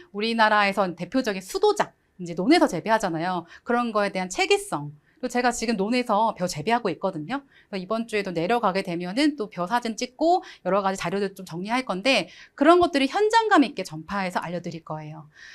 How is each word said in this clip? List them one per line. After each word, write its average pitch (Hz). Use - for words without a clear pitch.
우리나라에선 208
대표적인 190
수도작, -
이제 175
논에서 262
재배하잖아요. 180
그런 240
거에 208
대한 185
체계성. 359
또 -
제가 240
지금 233
논에서 220
벼 180
재배하고 202
있거든요. 185
그래서 190
이번 226
주에도 208
내려가게 190
되면은 190
또 214
벼 175
사진 226
찍고 330
여러 190
가지 190
자료들 190
좀 190
정리할 202
건데, 208
그런 330
것들을 339
현장감 427
있게 -
전파해서 185
알려드릴 165
거예요. 156